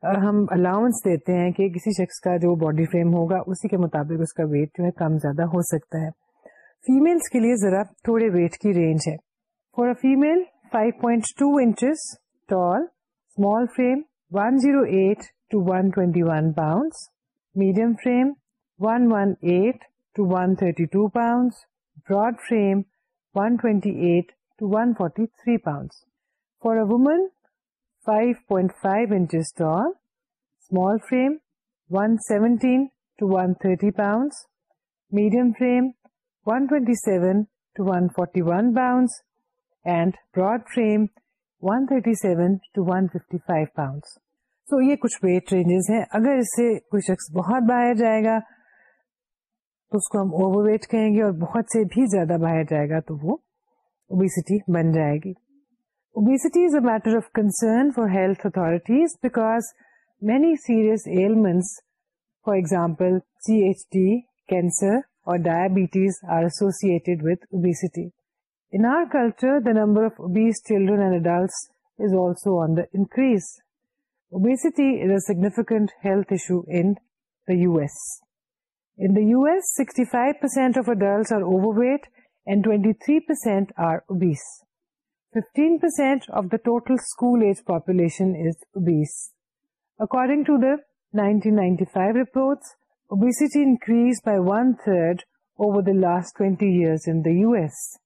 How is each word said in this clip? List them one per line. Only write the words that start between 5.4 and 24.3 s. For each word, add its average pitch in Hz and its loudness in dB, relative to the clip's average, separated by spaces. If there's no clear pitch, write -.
ہو 175 0
سکتا 160 -6
ہے۔ 160 -10
فیمیلز 302 2
کے 247 2
لیے 240 2
ذرا 190 2
تھوڑے 226 2
ویٹ 170 0
کی 208 2
رینج 160 0
ہے۔ 156 -6
For 240 0
a 247 -2
female, 294 2
five 226 0
point 233 0
two 285 2
inches 240 0
tall, 185 0
small 208 0
frame, 254 0
one 240 0
zero 277 4
eight 196 0
to 208 0
one 185 2
twenty-one 165 0
pounds, 202 -2
medium 196 0
frame, 254 2
one 233 2
one 202 0
eight 226 0
to 208 0
one 185 0
thirty-two 175 0
pounds, 240 0
broad 214 0
frame, 202 0
one 226 0
twenty-eight 180 0